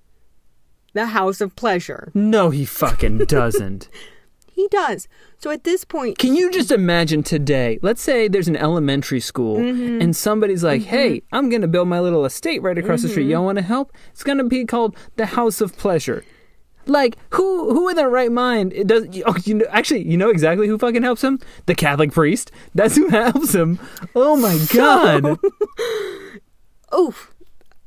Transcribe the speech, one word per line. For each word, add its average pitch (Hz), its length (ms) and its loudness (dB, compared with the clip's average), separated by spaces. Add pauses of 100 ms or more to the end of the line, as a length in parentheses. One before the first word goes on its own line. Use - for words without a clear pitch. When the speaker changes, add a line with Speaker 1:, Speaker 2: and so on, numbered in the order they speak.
(920)
Speaker 1:
the 220 140 -2
House 196 340 -2
of 196 160 -4
Pleasure. 175 560 -4
Speaker 2:
No, 208 380 4
he 139 120 -2
fucking 113 540 2
Speaker 1:
<laughs> - 100 4
Speaker 2:
doesn't. 117 640 0 (600)
Speaker 1:
He 392 200 -2
does. 294 400 -2 (280)
So 302 140 -8
at 302 140 -8
this 359 180 -2
point 254 340 -6
Speaker 2:
Can 262 180 2
you 359 160 2
just 359 200 -2
imagine 170 500 2
today, 135 600 0
let's 214 200 -2
say 233 280 0
there's 185 180 0
an 160 80 0
elementary 143 640 0
school 113 380 -4
Speaker 1:
Mm-hmm. 240 440 -2
Speaker 2:
and 170 140 2
somebody's 208 480 0
like, 156 200 0
Speaker 1:
Mm-hmm. 185 60 -12
Speaker 2:
"Hey, 233 320 0 (120)
I'm 254 160 0
gonna 220 180 0
build 180 220 0
my 175 100 0
little 175 240 2
estate 294 380 -4
right 180 160 -2
across 226 240 -2
the 165 80 -2
street. 196 140 -2
Speaker 1:
Mm-hmm. 135 80 0
Speaker 2:
Y'all 165 140 0
wanna 196 160 -2
help?" 233 300 -4 (200)
It's - 120 -20
gonna 277 220 -2
be 254 200 -2
called 226 300 -2 (220)
the 220 80 -2
House 233 340 -2
of 196 180 -4
Pleasure. 147 460 -2 (640)
Like, 269 300 2 (140)
who, 370 420 0
who 349 160 2
in 359 60 -2
their 277 160 2
right 247 200 2
mind, 233 420 0
it 202 120 -4
does, 220 220 2 (180)
oh, 208 180 2
you 214 120 0
know, 214 160 2
actually, 220 360 0
you 165 100 2
know 196 120 2
exactly 180 380 2
who 214 100 0
fucking 233 240 0
helps 247 220 -2
him? 269 160 0 (260)
The 165 80 2
Catholic 147 380 2
priest. 165 400 0 (240)
That's 220 200 2
who 320 120 4
<laughs> - 20 -2
helps 240 460 0
him. 170 240 0 (360)
Oh 285 200 4
my 226 200 2
Speaker 1:
So 156 220 2
Speaker 2:
God. 269 600 4
Speaker 1:
<laughs> - 1600 -8
Oof. 311 380 -2 (540)